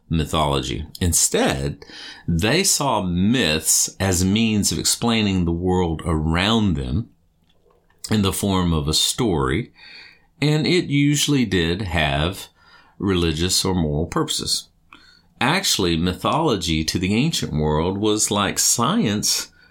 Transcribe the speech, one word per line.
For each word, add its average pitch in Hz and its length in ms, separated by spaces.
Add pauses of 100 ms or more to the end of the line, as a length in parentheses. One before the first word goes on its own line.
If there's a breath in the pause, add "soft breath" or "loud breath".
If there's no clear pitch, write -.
mythology. 73 800 (140)
Instead, 82 840 (440 loud breath)
they 107 360
saw 131 380
myths 90 1000
as 92 220
a 92 40
means 107 460
of 85 60
explaining 104 680
the 85 60
world 87 540
around 87 680
them 71 340 (1000)
in 107 100
the 98 120
form 92 380
of 76 160
a 78 60
story, 85 800 (680 loud breath)
and 151 280
it 170 180
usually 143 600
did 90 380
have 80 640 (500 soft breath)
religious 87 640
or 95 80
moral 78 320
purposes. - 600 (760 loud breath)
Actually, 117 560
mythology 90 880
to - 140
the 92 160
ancient 147 380
world 76 460
was 107 340
like 101 260
science 120 920 (200 soft breath)